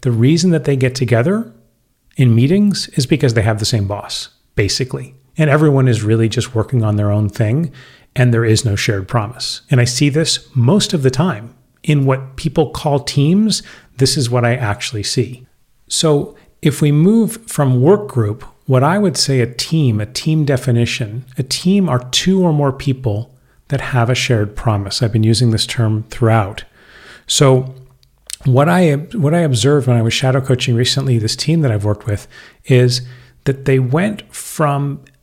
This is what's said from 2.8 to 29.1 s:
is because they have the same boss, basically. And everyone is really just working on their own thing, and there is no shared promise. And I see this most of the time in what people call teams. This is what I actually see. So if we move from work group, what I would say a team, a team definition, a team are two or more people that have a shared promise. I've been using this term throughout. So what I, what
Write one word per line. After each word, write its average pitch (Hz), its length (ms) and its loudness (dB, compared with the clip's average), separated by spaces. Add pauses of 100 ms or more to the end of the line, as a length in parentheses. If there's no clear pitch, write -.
is 131 160 -4
because 135 280 2
they 113 80 0
have 110 160 0
the 107 60 -4
same 104 240 0
boss, - 400 -10 (260)
basically. 127 640 -4 (220)
And 156 100 2
everyone 143 400 4
is 107 140 0
really 113 260 2
just - 260 -6
working 110 300 0
on 107 120 0
their 104 140 0
own 104 200 0
thing, 127 420 -2 (420)
and 123 200 2
there 113 100 2
is 110 220 2
no 101 100 0
shared 98 320 -4
promise. - 640 -6
And 131 100 4
I 120 40 4
see 147 260 0
this - 440 -2
most 135 380 2
of 156 100 0
the 131 80 2
time 127 440 -4 (280)
in 147 220 2
what 135 320 -2
people 156 320 -2
call 139 320 -2
teams. 180 640 0 (340)
This - 220 0
is 117 100 -2
what 120 160 0
I 120 100 2
actually 107 500 -6
see. - 420 -6 (420)
So 151 480 -2 (240)
if 143 220 -2
we 147 100 4
move 190 560 2
from 127 320 0
work 202 280 4
group, 110 340 -4 (240)
what 131 180 2
I 170 140 2
would 190 180 0
say 135 240 0
a 120 140 -2
team, 127 480 0
a 104 40 -6
team 156 380 -2
definition, 120 800 -2 (140)
a 135 40 -2
team 185 460 0
are 123 220 -2
two 190 340 0
or 170 80 2
more 143 200 0
people 131 640 -4 (340)
that 139 120 -4
have 123 300 0
a 127 40 0
shared 104 400 0
promise. 101 480 -2
I've 110 120 0
been 110 80 2
using 113 280 2
this 107 160 0
term 110 440 -2
throughout. 110 540 0 (640)
So 131 480 2 (720)
what 135 240 4
I, 175 280 4
what 147 380 -2